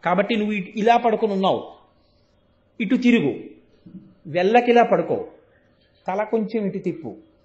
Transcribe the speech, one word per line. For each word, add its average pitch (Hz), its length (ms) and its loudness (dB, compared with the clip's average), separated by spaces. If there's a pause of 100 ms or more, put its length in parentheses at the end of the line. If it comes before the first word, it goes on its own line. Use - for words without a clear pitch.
కాబట్టి 196 320 0
నువ్వు 208 160 -2
ఇటు, 208 260 -8
ఇలా 226 180 4
పడుకుని 226 360 0
ఉన్నావు, 190 320 0 (1160)
ఇటు 233 160 0
తిరుగు, 208 380 2 (920)
వెల్లకిలా 233 560 4
పడుకో, 170 420 0 (840)
తల 190 140 -4
కొంచెం 214 420 -2
ఇటు 190 140 -4
తిప్పు 156 380 -8 (280)